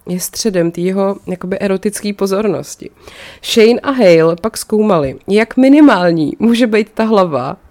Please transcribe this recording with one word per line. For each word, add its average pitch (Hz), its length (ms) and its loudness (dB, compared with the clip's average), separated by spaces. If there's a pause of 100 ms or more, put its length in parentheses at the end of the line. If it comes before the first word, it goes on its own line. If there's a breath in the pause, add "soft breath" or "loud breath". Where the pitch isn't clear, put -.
je 180 100 -6
středem 175 520 -4
té 170 100 -10
jeho, 196 340 -2 (120)
jakoby, 185 320 -8
erotické 202 540 -4
pozornosti. 190 760 -6 (540 loud breath)
Shane 233 360 2
a 277 120 -4
Hale 170 500 4
pak 226 160 -8
zkoumali, 196 580 -2 (120)
jak 214 300 0
minimální 226 800 4
může 233 280 2
být 214 260 -2
ta 226 100 -4
hlava, 180 540 -2 (140)